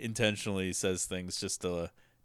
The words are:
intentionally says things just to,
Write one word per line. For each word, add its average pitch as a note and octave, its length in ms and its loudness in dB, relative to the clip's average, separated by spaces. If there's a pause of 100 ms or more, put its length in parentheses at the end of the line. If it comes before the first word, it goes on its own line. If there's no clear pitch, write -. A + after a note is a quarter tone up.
intentionally G#2 720 2
says F#2 320 0
things F#2 340 -4
just - 220 -4
to, E2+ 280 -2 (340)